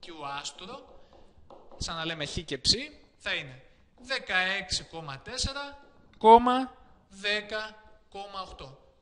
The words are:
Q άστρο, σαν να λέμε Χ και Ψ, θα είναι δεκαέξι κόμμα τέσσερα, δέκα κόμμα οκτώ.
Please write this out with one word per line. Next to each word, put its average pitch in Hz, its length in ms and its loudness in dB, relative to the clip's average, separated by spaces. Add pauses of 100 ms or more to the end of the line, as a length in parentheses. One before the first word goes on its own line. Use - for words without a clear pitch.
Q - 40 -16 (320)
άστρο, 190 640 -14 (720)
σαν - 180 -4
να 160 100 -4
λέμε 160 200 -4
Χ - 140 -6
και 151 180 -6
Ψ, - 160 4 (440)
θα 202 160 -4
είναι 139 280 -6 (400)
δεκαέξι 196 840 -2
κόμμα 151 360 -10
τέσσερα, 277 640 -6 (1300)
δέκα 208 760 -4 (260)
κόμμα 196 320 -10
οκτώ. 143 380 -14 (220)